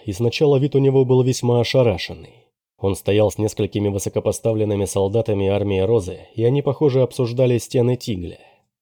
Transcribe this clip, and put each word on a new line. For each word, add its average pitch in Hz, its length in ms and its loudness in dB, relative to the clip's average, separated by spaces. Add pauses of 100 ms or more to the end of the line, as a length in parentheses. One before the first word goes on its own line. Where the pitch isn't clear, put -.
и 107 80 -6
сначала 127 420 2
вид 135 200 0
у 135 40 2
него 135 240 4
был 127 200 4
весьма 120 360 0
ошарашенный. 104 880 -2 (300)
Он 98 180 -2
стоял 104 340 2
с - 80 -6
несколькими 104 520 -2
высокопоставленными 104 960 -2
солдатами 98 600 0
армии 101 320 0
Розы, 95 420 0 (140)
и 113 100 0
они, 139 160 2
похоже, 135 400 0
обсуждали 123 560 0
стены 123 400 -2
Тигля. 87 420 -10 (420)